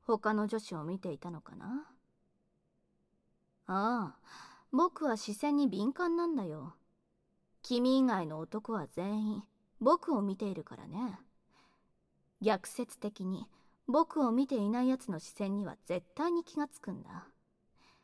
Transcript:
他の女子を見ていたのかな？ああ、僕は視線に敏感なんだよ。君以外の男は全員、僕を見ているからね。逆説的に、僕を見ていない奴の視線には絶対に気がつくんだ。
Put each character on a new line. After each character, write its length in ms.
他 320
の 140
女 120
子 160
を 80
見 160
て 120
い 60
た 140
の 100
か 140
な？ 320
あ 500
あ、 40
僕 320
は 140
視 160
線 240
に 100
敏 260
感 220
な 120
ん 80
だ 100
よ。 300
君 340
以 60
外 240
の 120
男 320
は 160
全 380
員、 180
僕 340
を 60
見 160
て 80
い 80
る 100
か 120
ら 120
ね。 320
逆 260
説 320
的 260
に、 220
僕 340
を 100
見 160
て 80
い 140
な 140
い 60
奴 220
の 80
視 120
線 240
に 100
は 100
絶 280
対 180
に 120
気 140
が 100
つ 120
く 120
ん 100
だ。 260